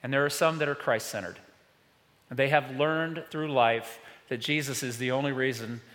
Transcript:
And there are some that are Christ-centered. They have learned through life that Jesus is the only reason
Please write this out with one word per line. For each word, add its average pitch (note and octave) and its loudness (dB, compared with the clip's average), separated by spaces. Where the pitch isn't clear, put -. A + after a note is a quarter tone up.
And C3 -2
there C#3 4
are C#3+ 2
some D#3+ 2
that D3 2
are C#3+ -2
Christ-centered. A2 -4
They C3+ 2
have C3+ 2
learned D#3+ 0
through D#3 -4
life A#2 2
that B2+ -2
Jesus C#3 -2
is A#2+ -4
the B2+ -2
only C#3 0
reason A#2+ -2